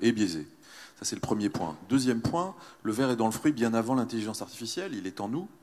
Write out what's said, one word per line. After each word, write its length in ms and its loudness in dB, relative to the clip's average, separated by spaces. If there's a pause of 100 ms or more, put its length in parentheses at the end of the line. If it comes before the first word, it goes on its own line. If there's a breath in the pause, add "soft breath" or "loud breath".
est 80 6
biaisée. 380 0 (500 loud breath)
Ça, 60 -10
c'est 100 -4
le 60 -8
premier 280 0
point. 280 -4 (120)
Deuxième 320 2
point, 360 -2 (260 loud breath)
le 100 0
verre 180 2
est 60 2
dans 100 4
le 60 2
fruit 200 2
bien 200 2
avant 220 2
l'intelligence 480 -2
artificielle, 520 -8
il 120 -6
est 140 -8
en 80 -4
nous, 200 -4 (140)